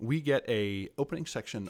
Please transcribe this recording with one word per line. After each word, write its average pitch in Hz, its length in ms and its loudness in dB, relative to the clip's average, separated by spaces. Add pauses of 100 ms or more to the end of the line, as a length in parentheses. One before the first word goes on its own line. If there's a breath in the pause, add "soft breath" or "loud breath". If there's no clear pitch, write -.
We 143 220 0
get 139 260 4
a 101 480 0
opening 160 300 -2
section 104 440 -6